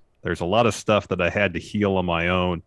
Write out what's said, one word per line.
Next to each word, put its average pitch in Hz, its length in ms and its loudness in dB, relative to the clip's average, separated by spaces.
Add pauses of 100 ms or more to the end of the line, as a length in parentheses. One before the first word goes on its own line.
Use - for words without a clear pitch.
(220)
There's 85 200 -4
a - 20 -2
lot 107 200 4
of 107 120 2
stuff - 320 0
that 90 120 -2
I 87 80 2
had 98 260 0
to - 40 -6
heal 98 380 -2
on 90 100 0
my 85 220 0
own. 90 380 0